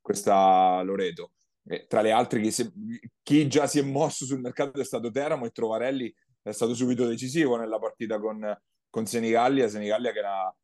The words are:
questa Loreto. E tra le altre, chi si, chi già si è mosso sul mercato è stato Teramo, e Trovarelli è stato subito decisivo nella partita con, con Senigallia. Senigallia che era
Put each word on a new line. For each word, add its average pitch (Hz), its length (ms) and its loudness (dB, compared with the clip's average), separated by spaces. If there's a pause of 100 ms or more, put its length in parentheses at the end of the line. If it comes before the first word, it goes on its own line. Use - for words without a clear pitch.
questa 95 800 4
Loreto. 92 500 -4 (340)
E - 220 -8
tra 110 120 2
le 110 120 4
altre, 120 280 2
chi 107 120 0
si, 113 200 -4 (500)
chi 147 260 4
già 143 180 2
si 143 140 2
è - 20 2
mosso 139 420 -2
sul 131 160 -4
mercato 135 400 -4
è 123 40 -2
stato 117 260 -6
Teramo, 139 340 -2
e 117 60 -6
Trovarelli 117 640 -2 (260)
è 107 120 -8
stato 117 200 0
subito 123 340 0
decisivo 127 500 0
nella 110 240 -4
partita 107 400 -4
con, 107 200 -6 (480)
con 113 180 -4
Senigallia. 117 640 2
Senigallia 107 440 -2
che 107 80 -6
era 95 440 -4